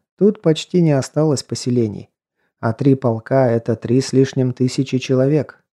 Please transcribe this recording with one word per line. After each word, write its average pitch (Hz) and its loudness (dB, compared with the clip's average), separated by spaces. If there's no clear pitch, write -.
Тут 202 2
почти 165 0
не 165 4
осталось 147 0
поселений. 117 -4
А - -2
три 139 2
полка — 131 0
это 117 -2
три 127 0
с - -6
лишним 131 0
тысячи 127 -2
человек. 135 -2